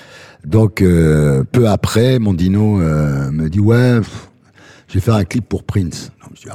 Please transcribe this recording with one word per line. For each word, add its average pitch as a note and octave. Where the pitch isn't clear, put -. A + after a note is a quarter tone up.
Donc, G#2
euh, D2+
peu A#2
après, B2
Mondino, G2+
euh, D2
me D#2
dit, « E2+
Ouais, A#2+
pff, -
je -
vais G2
faire A2
un G2+
clip A2
pour -
Prince. » -
Non, -
je -
me -
suis -
dit, « -